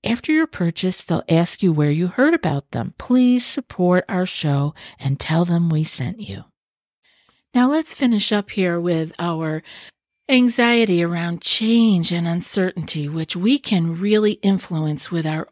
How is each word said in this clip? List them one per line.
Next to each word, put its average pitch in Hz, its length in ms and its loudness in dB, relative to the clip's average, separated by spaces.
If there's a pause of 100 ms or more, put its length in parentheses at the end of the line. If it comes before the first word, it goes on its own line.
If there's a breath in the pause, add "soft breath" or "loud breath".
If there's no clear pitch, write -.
After 240 280 -4
your 311 140 2
purchase, 185 560 -4
they'll - 260 -2
ask 170 340 0
you 180 100 4
where 147 180 2
you 165 160 0
heard 262 260 2
about - 380 -2
them. - 260 -6
Please 247 480 2
support 180 640 0
our 185 160 -2
show 143 480 -2 (260 loud breath)
and 135 200 -2
tell 165 260 0
them 170 240 2
we 156 140 0
sent 156 380 -6
you. 101 240 -12 (1080)
Now 247 160 4
let's 311 240 -2
finish 233 380 0
up 208 200 -2
here 175 300 0
with 165 380 -2
our 160 440 -4 (680 loud breath)
anxiety 233 760 2
around 170 400 -4
change 220 680 2
and 170 140 -2
uncertainty, 170 840 -2
which 160 260 -6
we 220 240 2
can 165 380 0
really 208 380 2
influence 156 760 -2
with 165 160 -2
our 156 260 -4